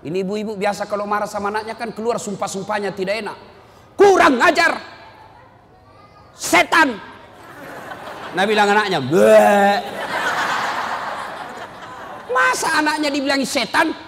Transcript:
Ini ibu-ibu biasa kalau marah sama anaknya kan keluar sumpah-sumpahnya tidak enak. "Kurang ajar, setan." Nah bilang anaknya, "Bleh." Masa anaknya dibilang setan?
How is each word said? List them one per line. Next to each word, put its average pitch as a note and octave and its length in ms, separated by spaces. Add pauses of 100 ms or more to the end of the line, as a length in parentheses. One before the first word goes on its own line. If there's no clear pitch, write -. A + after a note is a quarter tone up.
Ini F3 160
ibu-ibu G#3+ 320
biasa G3+ 320
kalau G3+ 240
marah G#3 160
sama G3+ 240
anaknya A3 240
kan A#3 160
keluar A3 320
sumpah-sumpahnya G3 720
tidak G3+ 320
enak. D3+ 120 (600)
"Kurang E4+ 400
ajar, D#4+ 400 (1600)
setan." E4 560 (1400)
Nah F#3 80
bilang G#3 240
anaknya, G3 320
"Bleh." G3+ 760 (2500)
Masa B4 480
anaknya D4+ 320
dibilang C#4 320
setan? D4 480 (180)